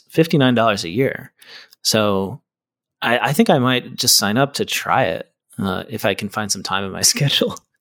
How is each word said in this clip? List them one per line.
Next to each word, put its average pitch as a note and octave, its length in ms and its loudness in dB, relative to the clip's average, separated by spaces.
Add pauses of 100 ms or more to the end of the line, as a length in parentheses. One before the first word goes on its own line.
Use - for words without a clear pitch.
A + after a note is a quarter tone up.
(100)
fifty-nine C#3+ 440 2
dollars A2+ 300 2
a E2 60 -6
year. - 420 -4 (500)
So G#2 580 0 (600)
I, A#2+ 180 0
I A#2+ 140 0
think A3+ 180 2
I D#3 80 6
might B2+ 380 0
just - 200 2
sign G#2 220 0
up C#3 160 2
to G#2+ 100 -2
try A2 400 0
it, - 280 -6 (260)
uh, F#2 300 -4
if - 160 -10
I G2 100 2
can G2+ 140 -8
find G#2+ 240 -4
some G2 100 -8
time G2 220 -4
in F#2+ 80 -8
my F2+ 100 -8
<laughs> - 120 2
schedule. - 440 0 (220)